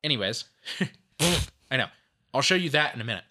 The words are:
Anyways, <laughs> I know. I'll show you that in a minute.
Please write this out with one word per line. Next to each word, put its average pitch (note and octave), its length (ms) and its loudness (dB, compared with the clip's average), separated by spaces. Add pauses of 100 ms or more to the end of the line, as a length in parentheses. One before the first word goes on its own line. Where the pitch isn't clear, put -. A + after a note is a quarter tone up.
Anyways, A2+ 400 -2 (360)
<laughs> - 400 -8 (500)
I C3+ 60 0
know. A2+ 100 0 (480)
I'll C3 80 4
show F#3 120 4
you F3+ 160 0
that D3 240 2
in B2 60 -8
a A2 40 -6
minute. G#2+ 260 -6